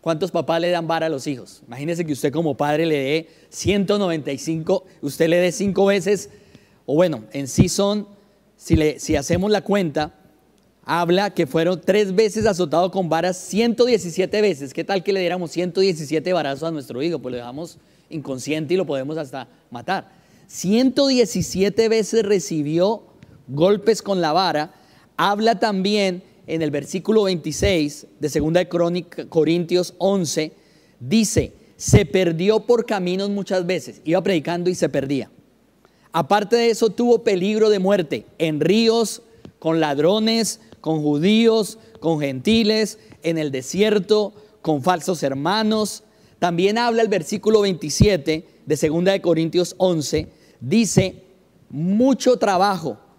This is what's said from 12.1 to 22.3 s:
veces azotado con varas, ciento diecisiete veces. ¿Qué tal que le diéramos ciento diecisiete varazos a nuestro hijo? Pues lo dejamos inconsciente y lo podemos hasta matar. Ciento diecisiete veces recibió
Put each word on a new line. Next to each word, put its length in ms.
veces 320
azotado 460
con 180
varas, 260
ciento 500
diecisiete 560
veces. 340
¿Qué 80
tal 200
que 80
le 100
diéramos 280
ciento 320
diecisiete 520
varazos 360
a 20
nuestro 300
hijo? 160
Pues 140
lo 60
dejamos 420
inconsciente 640
y 20
lo 80
podemos 320
hasta 300
matar. 400
Ciento 600
diecisiete 840
veces 340
recibió 800